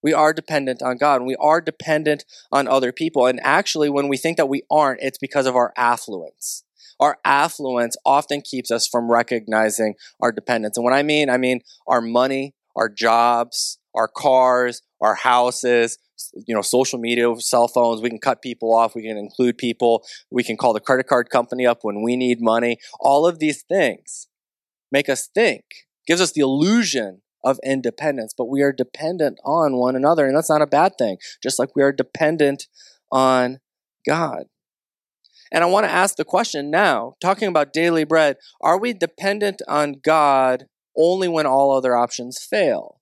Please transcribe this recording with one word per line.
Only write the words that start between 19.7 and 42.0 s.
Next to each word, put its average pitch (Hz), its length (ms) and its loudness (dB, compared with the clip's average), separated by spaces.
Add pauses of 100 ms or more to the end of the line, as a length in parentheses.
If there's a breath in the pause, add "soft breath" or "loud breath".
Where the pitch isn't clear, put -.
We 123 100 -2
can 113 140 -6
call 120 160 0
the 107 80 -2
credit 131 260 0
card 123 240 0
company 127 340 -2
up 120 180 2
when 104 200 -4
we 120 140 0
need 123 240 0
money. 117 380 0 (200 loud breath)
All 139 260 2
of 170 140 0
these 151 240 -4
things - 640 -2 (640)
make 143 180 0
us 135 260 -2
think, 196 300 0 (420)
gives 170 140 2
us 175 120 0
the 151 100 0
illusion 139 800 0 (200)
of 131 220 0
independence, 131 720 -4
but 127 80 -4
we 139 160 -2
are 143 120 4
dependent 147 680 -4
on 147 360 0
one 127 180 0
another, 147 300 2
and 135 100 0
that's 156 140 -2
not 151 100 2
a 147 60 2
bad 143 320 2
thing, 104 180 -2 (260 loud breath)
just - 160 -6
like 131 160 -4
we 143 80 2
are 139 100 2
dependent 143 760 -2 (420 soft breath)
on 131 480 2 (480)
God. 156 380 -4 (1040 soft breath)
And 165 140 2
I - 20 2
want 196 200 2
to 160 40 -2
ask 185 260 0
the 165 100 -4
question 151 440 -2
now, 147 520 0
talking 196 260 0
about 151 240 0
daily 165 320 2
bread, 151 320 2 (240 soft breath)
are 175 180 2
we 240 140 -4
dependent 202 760 -4
on 147 280 -2 (100)
God 135 640 2 (280)
only 180 320 2
when 160 200 -2
all 139 260 2
other 127 240 2
options 120 420 -4